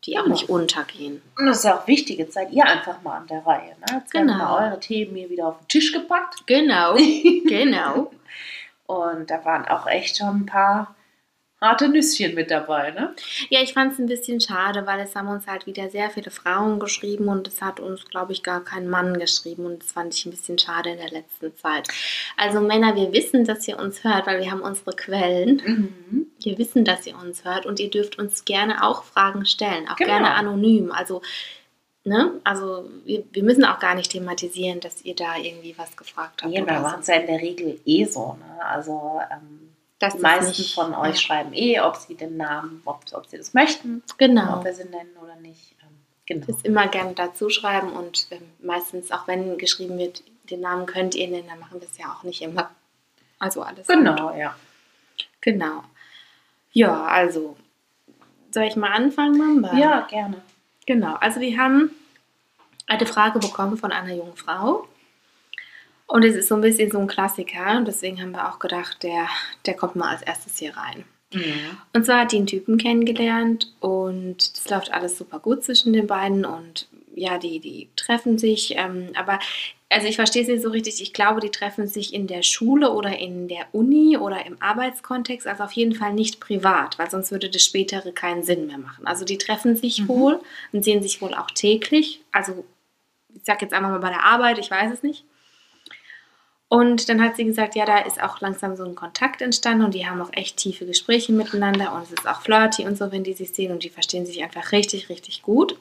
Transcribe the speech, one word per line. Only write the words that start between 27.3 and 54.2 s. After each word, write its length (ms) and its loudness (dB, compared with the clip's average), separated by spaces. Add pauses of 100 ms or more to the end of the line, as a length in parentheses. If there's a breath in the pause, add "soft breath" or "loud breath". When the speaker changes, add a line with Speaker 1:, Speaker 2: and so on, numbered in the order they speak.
Speaker 1:
hört 220 -4
und 160 -6
ihr 80 -4
dürft 280 -2
uns 280 -6
gerne 420 0
auch 160 -2
Fragen 420 0
stellen, 440 -2
auch 80 -6
Speaker 2:
Genau. 140 4
Speaker 1:
gerne 240 4
anonym. 580 4
Also, 280 -4 (840 loud breath)
ne? 400 2
Also 440 -4 (140)
wir, 300 -6
wir 100 -2
müssen 220 8
auch 140 2
gar 160 2
nicht 180 -4
thematisieren, 640 -6
dass 240 -16
ihr 140 -10
da 180 -6
irgendwie 420 -12
was 200 -14
gefragt 440 -12
habt 120 -6
Speaker 2:
Ja, 100 0
Speaker 1:
oder 80 -2
Speaker 2:
wir 60 2
Speaker 1:
so. 60 -2
Speaker 2:
machen's 240 -4
ja 80 4
in 120 2
der 140 -2
Regel 420 -6
eh 220 4
so, 340 -8
ne? 260 -14
Also, 540 -6 (100)
ähm, 440 -16 (260)
Speaker 1:
Das 140 0
Speaker 2:
die 60 -10
Speaker 1:
ist 40 -2
Speaker 2:
meisten 380 4
Speaker 1:
nicht, 140 -6
Speaker 2:
von 200 -2
euch 140 0
Speaker 1:
ja. 80 -2
Speaker 2:
schreiben 360 -2
eh, 280 2
ob 160 2
sie 180 -16
den 220 -10
Namen, 480 -6
ob, 160 -8 (100)
ob 140 -12
sie 120 -20
das 160 -16
möchten, 480 0 (160)
Speaker 1:
Genau. 420 6
Speaker 2:
ob 40 -8
wir 100 -4
sie 120 -14
nennen 360 -16
oder 140 -20
nicht. 460 -20
Ähm, 80 -20 (360)
genau. 220 -8
Speaker 1:
Das 140 -8
immer 260 4
gerne 280 -2
dazu 340 -4
schreiben 420 0
und, 400 -6
ähm, 120 -16 (180)
meistens, 500 -6
auch 160 -6
wenn 300 -4
geschrieben 400 -4
wird, 260 -6 (260)
den 120 -10
Namen 240 -4
könnt 300 -4
ihr 120 -2
nennen, 220 -8
dann 100 -18
machen 220 -18
wir 100 -20
es 60 -16
ja 200 -12
auch 60 -20
nicht 180 -10
immer. 300 -6 (680)
Also 220 -6
alles 260 -12
Speaker 2:
Genau, 420 4